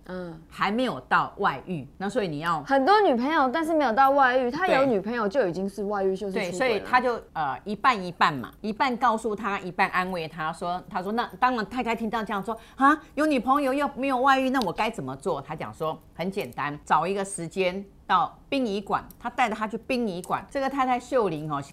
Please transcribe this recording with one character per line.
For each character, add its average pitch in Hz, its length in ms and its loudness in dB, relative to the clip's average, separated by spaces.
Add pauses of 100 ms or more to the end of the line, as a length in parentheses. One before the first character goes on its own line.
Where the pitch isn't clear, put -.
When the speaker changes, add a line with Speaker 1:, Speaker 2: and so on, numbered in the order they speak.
Speaker 1:
嗯。 180 300 -10 (120)
Speaker 2:
还 185 200 -4
没 226 140 0
有 175 180 -4
到 165 360 0
外 165 280 0
遇。 156 220 -6 (100)
那 196 120 -4
所 233 120 0
以 196 60 0
你 147 120 -6
要 160 240 -2
Speaker 1:
很 269 220 2
多 403 160 8
女 330 140 6
朋 233 100 0
友， 294 220 2
但 320 180 0
是 330 80 0
没 302 120 4
有 233 80 2
到 214 180 6
外 262 260 6
遇， 247 140 0
他 349 160 0
有 285 120 4
Speaker 2:
对。 277 80 4
Speaker 1:
女 220 120 2
朋 208 140 -4
友 226 140 0
就 214 200 2
已 170 40 -2
经 190 160 -4
是 202 180 -8
外 202 180 -2
遇， 190 120 0
就 196 140 -6
是 185 40 -6
出 220 60 -2
轨 202 60 -2
了。 175 60 -4
Speaker 2:
对， 185 60 -6
所 262 100 2
以 214 180 2
他 247 140 4
就， 240 200 0 (140)
呃， 143 300 -4
一 208 120 -6
半 240 300 2
一 175 60 -6
半 175 220 2
嘛， 117 180 -8 (100)
一 214 100 -4
半 247 260 0
告 233 200 2
诉 220 180 -2
他， 202 260 -4
一 185 100 -8
半 190 180 0
安 185 220 0
慰 165 160 -4
他 160 260 -6
说， 175 360 -6
他 190 120 -4
说 190 120 -6
，“那 233 120 0 (140)
当 254 160 4
然 214 120 -2
太 247 140 -6
太 233 140 -2
听 220 140 -4
到 226 140 -2
这 214 100 -6
样 196 100 -2
说， 226 120 -6 (200)
啊， 277 200 6 (200)
有 294 100 2
女 294 140 2
朋 262 220 2
友 262 120 0
又 277 220 0
没 262 120 -2
有 262 120 0
外 269 200 4
遇， 262 100 2
那 269 120 0
我 175 100 -2
该 214 180 -2
怎 175 140 -8
么 131 120 -8
做？” 147 260 -4
他 156 140 -10
讲 120 180 -10
说 160 260 -6 (140)
，“很 175 160 -4
简 170 220 -6
单， 143 340 -6
找 165 220 4
一 196 60 -2
个 196 120 -2
时 170 220 -8
间 185 360 -2 (220)
到 180 320 0 (120)
殡 269 160 0
仪 202 160 -2
馆。” 196 220 -2 (160)
他 240 100 -8
带 240 200 0
着 208 60 -4
他 220 120 -4
去 220 100 -6
殡 240 300 -2
仪 180 140 -6
馆。 165 300 -4
这 277 80 -4
个 269 100 0
太 269 160 0
太 247 140 2
秀 247 300 2
玲 156 220 -6
哦， 143 100 -2
是 - 120 -14